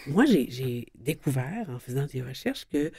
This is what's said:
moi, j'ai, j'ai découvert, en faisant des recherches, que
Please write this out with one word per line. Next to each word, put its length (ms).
moi, 200
j'ai, 220
j'ai 460
découvert, 760
en 100
faisant 260
des 160
recherches, 440
que 320